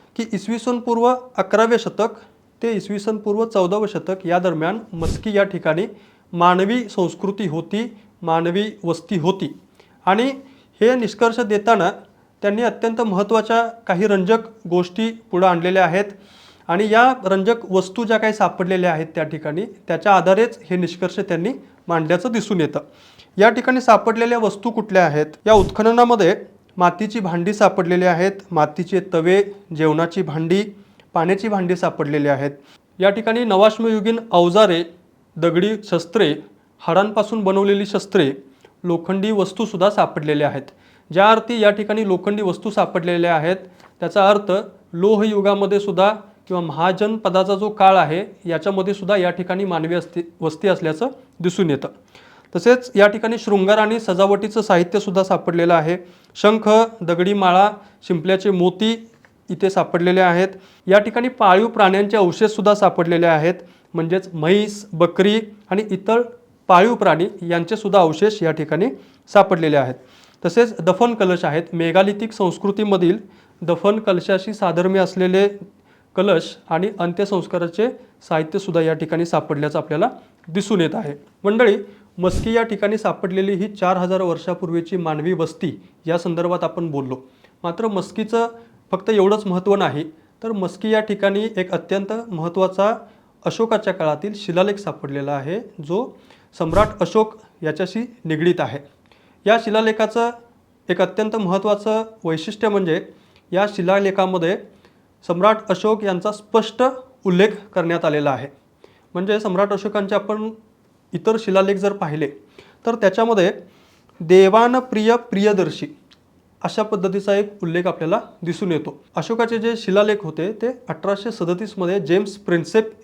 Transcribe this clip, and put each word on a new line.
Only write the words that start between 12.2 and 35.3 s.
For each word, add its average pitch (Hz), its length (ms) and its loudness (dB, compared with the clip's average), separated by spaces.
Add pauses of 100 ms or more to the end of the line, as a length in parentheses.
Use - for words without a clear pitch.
त्यांनी 208 200 -2
अत्यंत 226 400 -2
महत्त्वाच्या 220 640 0
काही 196 400 -2
रंजक 202 600 0
गोष्टी 180 420 -2 (200)
पुढं 185 160 2
आणलेल्या 180 380 2
आहेत 185 200 0 (640)
आणि 208 240 0
या 247 220 6 (100)
रंजक 196 480 0
वस्तू 185 320 -2
ज्या 220 140 2
काही 214 160 0
सापडलेल्या 180 580 0
आहेत 160 240 -4
त्या 160 80 -2
ठिकाणी, 156 420 -6
त्याच्या 196 500 0
आधारेच 190 440 2 (100)
हे 180 80 -2
निष्कर्ष 180 420 -4
त्यांनी 175 300 -4 (380)
मांडल्याचं 170 440 -2
दिसून 208 300 -2
येतं. 147 180 -2 (580)
या 208 120 6
ठिकाणी 247 320 0
सापडलेल्या 226 560 2
वस्तू 214 320 -2
कुठल्या 202 360 2
आहेत? 151 200 0 (220)
या 220 60 8
उत्खननामध्ये 220 840 4 (420)
मातीची 185 420 0
भांडी 175 340 -2
सापडलेली 185 520 2
आहेत, 180 260 2 (200)
मातीचे 170 500 0 (120)
तवे, 180 300 4 (320)
जेवणाची 156 460 0
भांडी, 165 420 -2 (500)
पाण्याची 190 340 0
भांडी 185 280 -2
सापडलेली 151 520 -2
आहेत. 143 240 0 (480)
या 190 100 4
ठिकाणी 226 340 0
नवाश्मयुगीन 220 760 2 (120)
अवजारे, 175 520 4 (520)